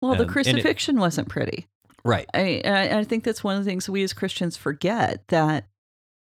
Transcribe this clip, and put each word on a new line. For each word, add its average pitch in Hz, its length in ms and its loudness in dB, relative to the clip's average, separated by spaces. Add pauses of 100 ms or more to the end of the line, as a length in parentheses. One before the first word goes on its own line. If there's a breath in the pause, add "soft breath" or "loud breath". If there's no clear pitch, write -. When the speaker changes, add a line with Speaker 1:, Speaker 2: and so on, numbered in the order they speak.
Speaker 1:
Well, 262 120 2
the - 60 2
Speaker 2:
Um, - 40 2
and - 80 0
it - 20 -8
Speaker 1:
crucifixion 262 640 2
wasn't 175 300 0
pretty. - 380 -4 (380)
Speaker 2:
Right. 117 280 2
Speaker 1:
I, 180 320 0
I, 196 360 2
I 208 40 0
think 220 200 -2
that's 226 200 -4
one 196 140 0
of 196 60 -2
the 202 60 0
things 185 180 -4
we 196 140 0
as 190 120 -2
Christians 180 420 -4
forget, - 720 -2
that 156 400 2 (540)